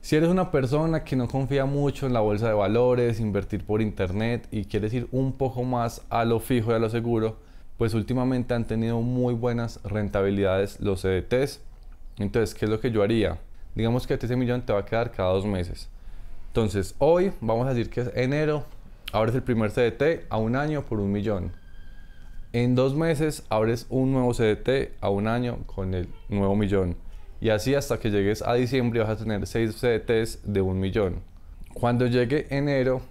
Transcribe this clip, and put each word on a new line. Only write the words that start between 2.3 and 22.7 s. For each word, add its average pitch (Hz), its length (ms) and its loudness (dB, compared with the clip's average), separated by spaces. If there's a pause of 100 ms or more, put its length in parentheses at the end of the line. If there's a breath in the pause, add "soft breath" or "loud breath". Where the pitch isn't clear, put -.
de 107 60 4
valores, 117 680 4
invertir 101 460 -2
por 107 160 2
internet 107 680 -2
y 107 140 -4
quieres 107 300 -2
ir 120 180 -2
un 131 220 0
poco 123 280 -2
más 120 460 -2
a 117 160 2
lo 113 160 4
fijo 120 300 2
y 117 40 4
a 113 40 4
lo 113 100 2
seguro, 113 480 0 (400 soft breath)
pues 113 160 0
últimamente 123 600 0
han 117 120 -2
tenido 113 360 0
muy 123 320 0
buenas 117 500 -2
rentabilidades 98 960 2
los 98 220 0
C 95 60 0
D 92 120 4
Ts. 131 400 0 (560)
Entonces, 101 380 0
¿qué - 100 -2
es 107 60 2
lo 110 100 0
que 127 100 0
yo 107 120 2
haría? 101 380 2 (340 soft breath)
Digamos 117 320 0
que 143 80 0
ese 123 220 -2
millón 123 260 0
te 120 100 -2
va 101 60 2
a 98 80 -2
quedar 117 240 -2
cada 92 240 0
dos 95 100 2
meses. 90 460 -4 (560 soft breath)
Entonces, 101 500 0
hoy 180 460 4
vamos 113 240 0
a 135 80 0
decir 110 160 -2
que - 100 -4
es 123 140 -2
enero, 147 500 0 (480)
abres 110 220 2
el 131 80 2
primer 113 280 2
C 123 120 2
D 117 100 4
T 160 380 0
a 107 80 0
un 113 180 0
año 147 240 0
por 113 180 -4
un 101 140 0
millón. 98 400 0 (1000 soft breath)
En 123 200 4